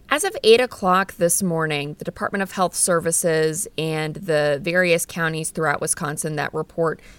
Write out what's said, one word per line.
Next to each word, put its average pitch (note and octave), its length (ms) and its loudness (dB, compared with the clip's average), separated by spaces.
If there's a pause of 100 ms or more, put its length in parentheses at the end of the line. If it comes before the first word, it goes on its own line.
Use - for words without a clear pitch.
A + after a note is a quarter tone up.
(100)
As - 120 2
of G4 220 -2
eight A3 160 8
o'clock F#3+ 560 0
this E3+ 260 2
morning, D#3 560 -2
the - 60 -10
Department G3 380 -4
of F#3 100 -6
Health F3+ 220 0
Services D#3+ 920 2 (120)
and D#3 380 -2
the D3 460 0
various E3+ 440 2
counties D#3+ 440 -4
throughout D#3 300 -2
Wisconsin D3+ 560 -4
that C#3+ 160 -4
report D#3 480 -2 (180)